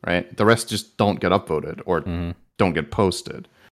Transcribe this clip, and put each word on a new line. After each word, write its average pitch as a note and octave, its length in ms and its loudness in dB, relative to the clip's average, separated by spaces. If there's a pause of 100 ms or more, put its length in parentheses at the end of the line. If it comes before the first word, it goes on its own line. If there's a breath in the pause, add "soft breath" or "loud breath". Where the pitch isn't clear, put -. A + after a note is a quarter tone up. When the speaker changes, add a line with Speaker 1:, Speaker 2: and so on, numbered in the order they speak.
Speaker 1:
right? F2 300 -2
The G#2+ 80 2
rest A2+ 240 4
just - 300 -8
don't G#2 200 2
get F2+ 140 2
upvoted D#2 520 -2
or E2 180 0
Speaker 2:
Mm-hmm. E2+ 280 -6 (280)
Speaker 1:
don't F#2 160 2
get D2+ 180 -2
posted. - 560 -2 (260 soft breath)